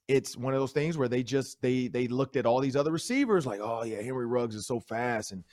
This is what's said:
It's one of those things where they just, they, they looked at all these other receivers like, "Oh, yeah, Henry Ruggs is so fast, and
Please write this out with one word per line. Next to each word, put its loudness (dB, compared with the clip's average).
It's 2
one -2
of 2
those -2
things 0
where 2
they 2
just, -2
they, 2
they 0
looked 0
at 2
all 4
these 0
other 2
receivers 2
like, -4
"Oh, -4
yeah, -4
Henry -4
Ruggs 0
is -8
so -2
fast, -4
and -10